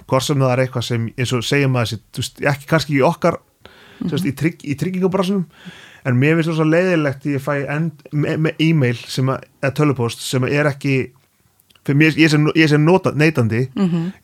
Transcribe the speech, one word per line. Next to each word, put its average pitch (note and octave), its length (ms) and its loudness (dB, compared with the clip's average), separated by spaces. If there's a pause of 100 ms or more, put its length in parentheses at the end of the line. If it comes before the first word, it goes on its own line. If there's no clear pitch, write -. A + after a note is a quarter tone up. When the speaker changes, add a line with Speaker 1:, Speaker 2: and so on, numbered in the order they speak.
Speaker 1:
hvort C3 180 0
sem D3 140 0
það C3+ 140 2
er B2 160 0
eitthvað B2 160 -6
sem, A2+ 220 -4 (120)
eins B2 140 -2
og A#2 160 -2
segjum C#3 240 2
maður A#2+ 160 0
þessi, G#2 120 -8 (120)
þú - 80 -12
veist, - 220 -8 (100)
ekki - 160 -6
kannski D3+ 300 0
í B2+ 100 4
okkar, E3+ 300 0 (640)
þú - 100 -4
veist, - 140 -4
Speaker 2:
Mhm. - 20 -2
Speaker 1:
í C3+ 80 -4
trygg-, E3 320 -4
í C#3+ 80 -2
tryggingabransunum, F#3 680 -2 (600)
en B2 140 2
mér D3+ 160 4
finnst E3 140 0
það E3 100 -2
svo D#3 80 2
leiðilegt D#3+ 560 2
því D3+ 80 -4
ég C#3 100 -2
fæ C#3+ 280 -4
end-, D3+ 420 -4
me-, D3 260 -2
me-, D#3 220 0
e-mail D3+ 360 2 (120)
sem - 200 -4
að, C3+ 160 -4 (200)
eða C3+ 100 -2
tölvupóst B2 460 0
sem - 240 -4
að A2 80 -2
er D3 140 0
ekki, C3+ 460 -2 (760)
fyrir C#3 120 2
mér, D#3 200 4
ég D#3 120 6
sem, D3+ 240 4
ég D#3+ 160 4
sem D3 160 4
nota-, F#3 300 2
neytandi, B2+ 580 0
Speaker 2:
Mhm. F3 400 -2 (100)